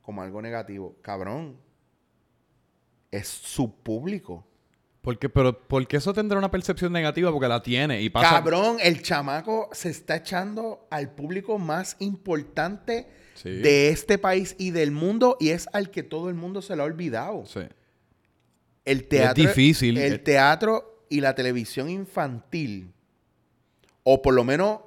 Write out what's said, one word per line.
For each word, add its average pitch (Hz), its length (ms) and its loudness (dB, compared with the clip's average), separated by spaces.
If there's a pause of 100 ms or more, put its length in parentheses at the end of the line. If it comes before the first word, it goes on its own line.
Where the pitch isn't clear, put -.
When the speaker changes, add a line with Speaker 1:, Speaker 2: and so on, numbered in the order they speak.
Speaker 1:
como 101 220 -12
algo 95 180 -12
negativo. 104 600 -10
Cabrón, 117 540 -10 (1500)
es 98 160 -8
su - 440 -8 (120)
público. 117 640 -10 (540)
Speaker 2:
¿Por 120 160 -6
qué? 139 120 -6
Pero, 127 280 4
¿por 131 300 -2
qué - 80 -4
eso 190 180 -2
tendrá 208 240 0
una 196 140 0
percepción 180 400 -2
negativa? 165 400 0
Porque 131 160 0
la 117 160 0
tiene 123 380 0
y 107 80 0
pasa. 139 220 4
Speaker 1:
Cabrón, 170 500 2
el 170 200 4
chamaco 160 720 -4
se - 180 -8
está 160 280 -6
echando 208 760 -8
al 143 200 -6
público 190 460 -6
más 175 420 -6
importante 196 1080 -6 (260)
Speaker 2:
Sí. - 160 -14
Speaker 1:
de 143 380 4
este 165 300 2
país 190 420 0
y 185 120 -4
del 156 200 2
mundo 208 480 2
y 156 120 2
es 170 200 -4
al 202 180 -4
que 180 140 -8
todo 160 240 -8
el 180 80 -6
mundo 180 260 -8
se 190 140 -10
lo 143 80 -2
ha - 20 0
olvidado. 160 600 -6
Speaker 2:
Sí. - 160 -10 (1200)
Speaker 1:
El 135 140 2
Speaker 2:
Y 123 60 -4
es - 60 -18
Speaker 1:
teatro, 131 340 4
Speaker 2:
difícil. 139 540 6
Speaker 1:
el 139 160 0
Speaker 2:
El 107 80 -6
Speaker 1:
teatro 156 880 2
y 143 120 0
la 135 120 2
televisión 127 560 -4
infantil, 139 1040 -8 (1120)
o 131 180 6
por 131 120 4
lo 123 100 4
menos 185 440 0